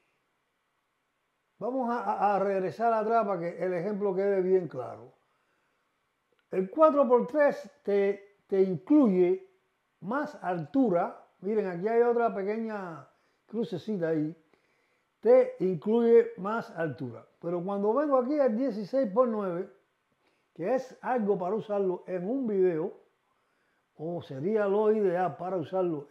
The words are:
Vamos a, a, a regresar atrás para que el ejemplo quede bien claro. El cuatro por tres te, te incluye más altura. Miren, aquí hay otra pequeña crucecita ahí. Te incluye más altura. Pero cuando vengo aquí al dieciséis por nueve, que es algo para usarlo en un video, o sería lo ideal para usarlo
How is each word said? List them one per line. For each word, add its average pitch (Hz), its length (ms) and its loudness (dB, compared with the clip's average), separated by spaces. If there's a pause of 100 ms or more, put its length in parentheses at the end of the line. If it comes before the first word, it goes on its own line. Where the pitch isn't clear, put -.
(1600)
Vamos 240 320 -4
a, 240 140 -4
a, 202 320 0
a 185 40 0
regresar 196 540 0
atrás 220 320 2
para 190 140 -2
que 170 180 -8
el 185 160 -2
ejemplo 196 400 -2
quede 196 300 0
bien 185 240 2
claro. 117 460 -12 (1400)
El 190 180 -2
cuatro 285 380 4
por 240 180 4
tres 285 460 0 (100)
te, 202 640 -2
te 196 160 2
incluye 190 880 2 (520)
más 254 420 -6
altura. 180 760 0 (200)
Miren, 202 280 -2
aquí 180 220 -4
hay 233 120 4
otra 233 320 2
pequeña 196 720 -6 (420)
crucecita 202 600 -4
ahí. 156 260 0 (840)
Te 247 400 4
incluye 226 760 4
más 208 320 -6
altura. 131 580 -8 (140)
Pero 170 200 -4
cuando 202 320 0
vengo 285 220 0
aquí 262 240 0
al 247 160 2
dieciséis 233 560 -2
por 247 160 2
nueve, 202 420 -4 (840)
que 170 200 -4
es - 280 -6
algo 208 360 0
para 180 160 -4
usarlo 196 540 -4
en 180 220 -6
un 262 180 -4
video, 185 460 0 (1040)
o 170 240 -8
sería 196 460 -2
lo 214 260 4
ideal 185 420 0
para 185 220 -6
usarlo 165 540 -2